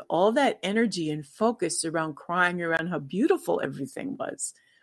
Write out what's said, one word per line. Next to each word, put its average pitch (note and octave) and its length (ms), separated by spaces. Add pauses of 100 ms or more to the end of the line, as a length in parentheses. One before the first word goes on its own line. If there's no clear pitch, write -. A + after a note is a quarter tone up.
all F3+ 240
that C4+ 300
energy F#3 460
and D3+ 160
focus G#3+ 600
around D#3+ 300
crying F3 460
around E3 260
how E3+ 120
beautiful F#3+ 640
everything - 560
was." - 360 (300)